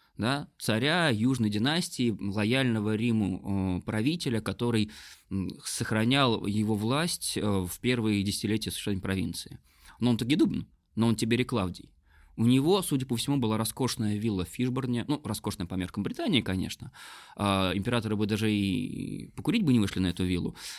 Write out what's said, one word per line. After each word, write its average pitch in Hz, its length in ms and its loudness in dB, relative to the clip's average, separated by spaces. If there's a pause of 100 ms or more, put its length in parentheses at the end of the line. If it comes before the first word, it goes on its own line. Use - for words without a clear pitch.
(160)
да? 135 320 -2 (100)
Царя 147 520 2
Южной 113 400 2
династии, 120 720 0
лояльного 107 760 2
Риму, 98 840 0
э, - 60 -12
правителя, 117 540 0
который, 107 500 0 (400)
м, 95 200 -2 (140)
сохранял 117 840 2
его 107 300 0
власть, 135 600 -2
э, - 60 -2
в 95 380 0
первые 110 420 2
десятилетия 104 480 -2
существования 101 320 -4
провинции. - 560 -4 (420)
Но 123 100 4
он 113 80 2
Тагидубн, 156 500 2 (260)
но 113 140 4
он 110 80 4
Тиберий 117 280 2
Клавдий. 95 460 -2 (480)
У 113 80 2
него, 147 360 6
судя 131 240 -2
по 120 100 0
всему, 139 220 0
была 110 200 2
роскошная 110 600 -2
вилла 101 260 0
в - 60 -6
Фишборне, 123 580 -2
ну, 143 160 0
роскошная 101 420 -4
по 95 80 -8
меркам 92 280 -2
Британии, 226 400 0
конечно. - 500 -4 (440)
А, 95 380 2
императоры 107 420 0
бы 104 100 2
даже 107 260 0
и 98 840 -2
покурить 214 280 0
бы 139 80 4
не 117 80 6
вышли 98 200 0
на 92 80 2
эту 90 160 -2
виллу, 90 300 -2 (240)